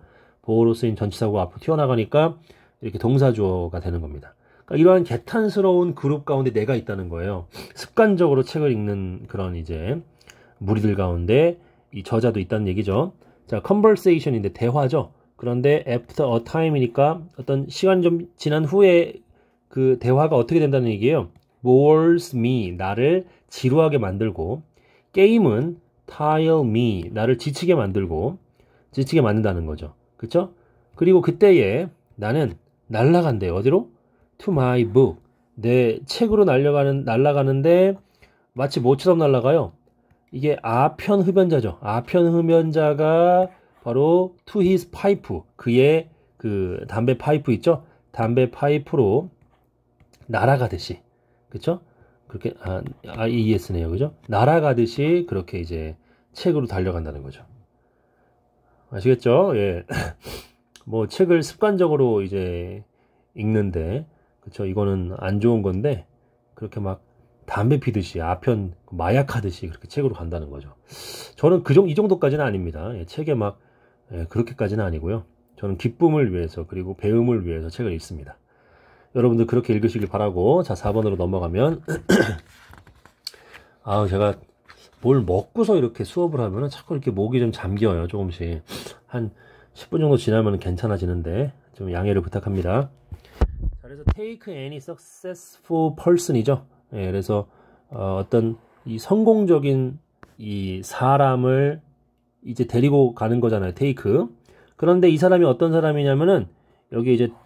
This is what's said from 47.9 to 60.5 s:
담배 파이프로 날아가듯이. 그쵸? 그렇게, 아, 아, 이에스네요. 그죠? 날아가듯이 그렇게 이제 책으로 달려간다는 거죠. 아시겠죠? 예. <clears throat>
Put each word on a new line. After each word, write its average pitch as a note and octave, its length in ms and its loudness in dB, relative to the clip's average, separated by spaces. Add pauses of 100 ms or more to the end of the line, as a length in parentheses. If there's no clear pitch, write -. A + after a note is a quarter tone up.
담배 A#2+ 400 0
파이프로 C#3+ 800 0 (960)
날아가듯이. A2+ 760 -2 (480)
그쵸? E3+ 320 -6 (460)
그렇게, - 340 -10
아, F#2 220 -8 (260)
아, A2+ 180 -6
이에스네요. G#2+ 640 0
그죠? B2+ 240 -4 (120)
날아가듯이 C#3+ 1040 2
그렇게 F#2 300 -6
이제 E2 380 -8 (360)
책으로 D3+ 340 -2
달려간다는 E2+ 560 -6
거죠. C2+ 220 -18 (1500)
아시겠죠? B2+ 640 2
예. F#2+ 300 -2
<clears throat> - 960 -12